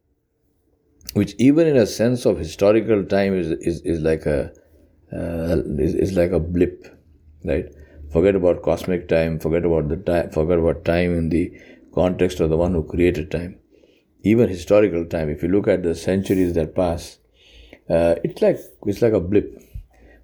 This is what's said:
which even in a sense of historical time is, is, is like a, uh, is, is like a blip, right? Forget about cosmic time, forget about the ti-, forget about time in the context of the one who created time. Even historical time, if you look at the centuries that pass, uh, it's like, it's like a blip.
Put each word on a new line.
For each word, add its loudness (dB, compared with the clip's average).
which 0
even 4
in 2
a 6
sense -2
of 2
historical 2
time 0
is, -2
is, -4
is -2
like 0
a, -2
uh, -4
is, 0
is -2
like 0
a 2
blip, -2
right? -2
Forget 4
about 0
cosmic -4
time, 0
forget -2
about 0
the -4
ti-, -2
forget 0
about 0
time 0
in -2
the -2
context 0
of 2
the 0
one 0
who 0
created 0
time. -8
Even 4
historical 2
time, -4
if -6
you -2
look 2
at 2
the -2
centuries 0
that -2
pass, -4
uh, 2
it's -2
like, 2
it's -4
like 2
a 2
blip. -2